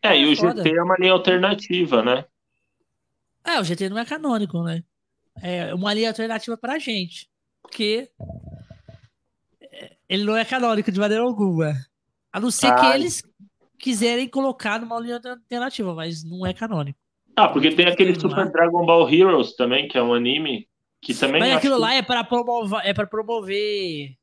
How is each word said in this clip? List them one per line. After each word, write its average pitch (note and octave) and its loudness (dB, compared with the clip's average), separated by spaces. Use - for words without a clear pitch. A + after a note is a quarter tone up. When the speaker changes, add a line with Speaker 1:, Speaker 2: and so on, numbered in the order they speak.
Speaker 1:
É, F#3+ 4
e C#3 6
Speaker 2:
É D3 4
Speaker 1:
o C#3+ 4
Speaker 2:
foda. F3 0
Speaker 1:
G D#3+ 4
T D#3+ 2
é E3+ 2
uma F#3 2
linha F#3 4
alternativa, F3+ 2
né? B2+ 0
Speaker 2:
É, E4+ 0
o G3+ 0
G E3+ -2
T F#3+ -4
não G3+ -6
é A#3 -4
canônico, A3+ -2
né? E3 -4
É F3 -6
uma G3 -2
linha A3 0
alternativa A3+ -6
pra C4 -6
gente. G#3 -8
Porque A3+ -4
ele F#3+ -2
não G#3 0
é A3+ 0
canônico A#3 0
de F#3 -2
maneira G#3 0
alguma. F#3+ 0
A F#3+ -6
não A3+ 0
ser B3 4
que B3+ 6
Speaker 1:
Ah. C4+ 6
Speaker 2:
eles D#4 -2
quiserem A#3+ -2
colocar B3+ -2
numa A#3 -8
linha A#3+ -8
alternativa, A#3+ -8
mas D#3+ -8
não F3+ -8
é F#3 -2
canônico. E3 -6
Speaker 1:
Ah, G#3+ 6
porque D3 2
tem F3 4
aquele F3+ 4
Speaker 2:
Tem - -2
lá. F3+ 2
Speaker 1:
Super F#3+ -2
Dragon E3+ 2
Ball E3 6
Heroes E3+ 4
também, C3 0
que C3+ -2
é B2 2
um A#2+ 2
anime, B2 -2
que - -6
também C4+ 0
Speaker 2:
Mas A#3+ 2
Speaker 1:
acho C4 4
Speaker 2:
aquilo C4+ 2
Speaker 1:
que A#3+ 2
Speaker 2:
lá A3+ 2
é C4 2
pra A#3+ -2
promover, A#3 -2
é G3 -2
pra G3+ -2
promover. G3+ -6